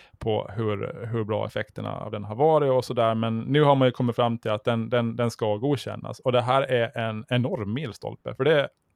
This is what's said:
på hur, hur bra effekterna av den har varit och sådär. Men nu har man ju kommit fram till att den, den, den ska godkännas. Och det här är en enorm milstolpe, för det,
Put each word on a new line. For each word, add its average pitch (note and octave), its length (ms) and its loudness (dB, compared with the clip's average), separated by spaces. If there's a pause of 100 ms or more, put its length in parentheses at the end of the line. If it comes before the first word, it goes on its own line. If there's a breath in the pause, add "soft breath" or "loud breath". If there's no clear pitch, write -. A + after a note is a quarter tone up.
(180 loud breath)
på A2 380 -2
hur, G#2+ 500 -4
hur A2+ 180 -4
bra G#2+ 220 -4
effekterna G#2+ 540 -8
av A2 100 -10
den G#2+ 140 -8
har G#2+ 100 -8
varit D3 360 4
och B2+ 140 2
sådär. A#2 300 2
Men A2+ 260 0
nu C#3 220 2
har C#3+ 120 8
man C3 140 6
ju A#2+ 40 0
kommit A#2+ 240 -2
fram A#2 220 0
till A2 120 -4
att G#2+ 140 -2
den, A2+ 260 0
den, A#2 260 0
den A#2+ 140 0
ska G#2+ 260 -2
godkännas. A2+ 640 -4
Och B2+ 120 0
det A#2+ 80 4
här B2+ 220 2
är A#2+ 360 -2
en A2 300 -6
enorm A#2+ 460 -2
milstolpe, A#2 600 -10
för C3 100 -2
det, D3+ 120 4 (400)